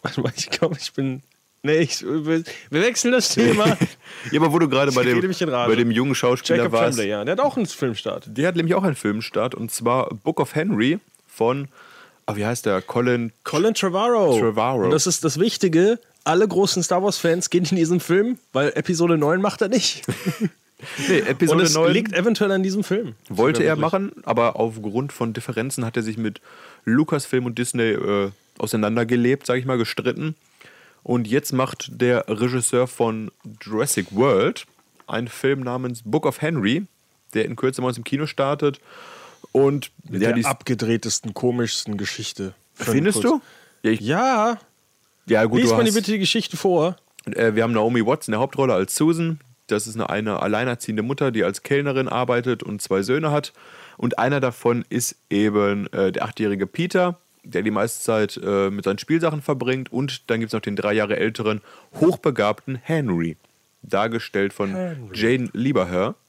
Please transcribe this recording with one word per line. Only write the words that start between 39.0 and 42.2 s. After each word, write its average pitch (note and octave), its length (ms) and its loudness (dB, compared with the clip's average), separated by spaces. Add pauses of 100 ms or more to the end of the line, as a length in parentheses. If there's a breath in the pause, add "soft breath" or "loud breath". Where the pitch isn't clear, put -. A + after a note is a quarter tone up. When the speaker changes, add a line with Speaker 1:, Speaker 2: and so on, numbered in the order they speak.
Speaker 2:
Und C#3 380 2 (120)
Speaker 1:
Mit F#2 180 -4
Speaker 2:
ja, A2 80 4
Speaker 1:
der A#2 80 2
Speaker 2:
die A#2 80 0
Speaker 1:
abgedrehtesten, A2+ 880 -2
komischsten A#2+ 640 -2
Geschichte. G2 560 -8 (220)